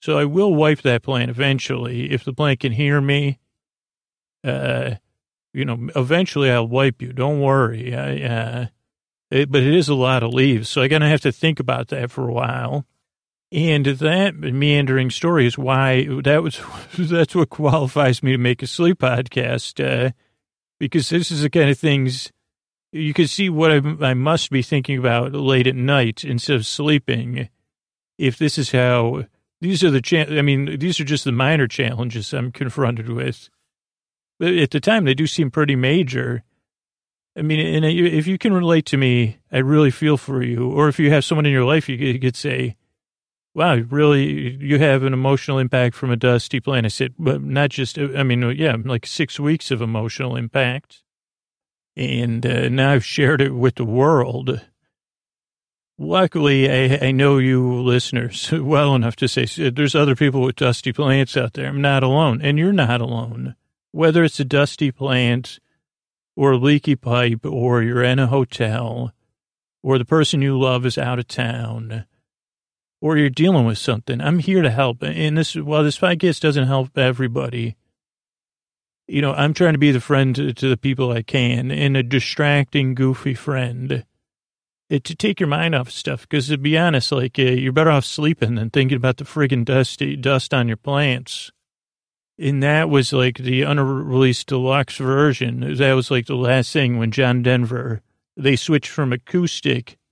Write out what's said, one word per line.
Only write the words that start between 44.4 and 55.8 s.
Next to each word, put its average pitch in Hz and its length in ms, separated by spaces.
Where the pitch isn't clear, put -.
you 143 220
have 135 240
an 135 100
emotional 135 440
impact 127 380
from 131 160
a 120 60
dusty 123 420
plant." 127 260
I 107 40
said, 127 280
"But 143 240
not 143 280
just, 131 280
I 143 260
mean, 123 180
yeah, 151 260
like, 123 220
six - 340
weeks 147 320
of 117 100
emotional 113 540
impact. 123 680
And, 120 500
uh, 123 240
now 135 220
I've 131 140
shared 143 360
it 139 100
with 123 240
the 123 100
world." 131 800